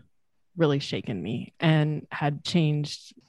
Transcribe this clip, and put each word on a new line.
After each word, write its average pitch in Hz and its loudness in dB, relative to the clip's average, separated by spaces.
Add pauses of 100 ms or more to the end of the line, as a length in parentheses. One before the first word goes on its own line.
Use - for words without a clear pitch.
(580)
really 147 4
shaken 101 -6
me 117 -6
and 151 2
had 147 -4
changed 151 0 (160)